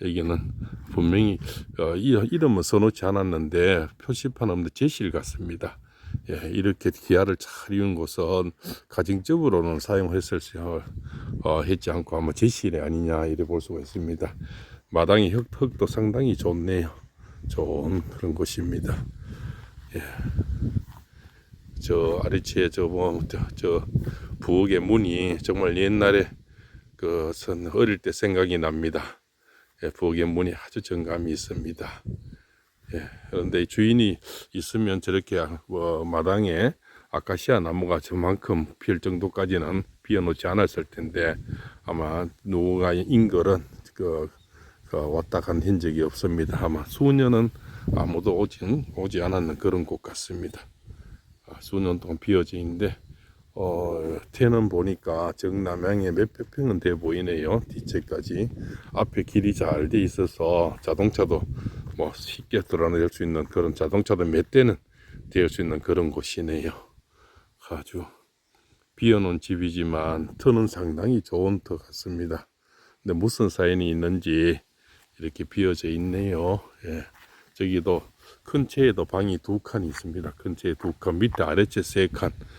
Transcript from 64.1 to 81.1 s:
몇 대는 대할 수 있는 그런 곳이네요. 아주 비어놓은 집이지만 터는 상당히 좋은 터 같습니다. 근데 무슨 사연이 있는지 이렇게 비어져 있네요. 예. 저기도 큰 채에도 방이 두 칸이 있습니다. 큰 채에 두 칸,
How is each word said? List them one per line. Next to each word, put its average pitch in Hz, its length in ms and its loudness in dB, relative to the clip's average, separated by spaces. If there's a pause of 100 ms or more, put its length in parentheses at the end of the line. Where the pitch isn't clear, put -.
몇 82 260 2
대는 123 260 6 (520)
대할 87 200 4
수 90 120 -6
있는 78 180 -2
그런 82 320 2
곳이네요. 80 600 -4 (1000)
아주 85 360 -10 (920)
비어놓은 98 460 4
집이지만 82 960 -2
터는 117 300 6
상당히 95 540 -2
좋은 95 400 0
터 85 160 -8
같습니다. 85 720 -8 (560)
근데 92 100 0
무슨 101 360 2
사연이 90 400 2
있는지 82 720 2 (580)
이렇게 80 240 -8
비어져 90 460 0
있네요. 90 720 -2 (240)
예. 80 200 -8 (480)
저기도 90 480 0 (420)
큰 143 240 0
채에도 104 380 4
방이 95 320 -2
두 101 220 -4
칸이 98 280 -6
있습니다. 78 440 -8
큰 90 240 -8
채에 85 180 -2
두 85 200 -6
칸, 87 260 -2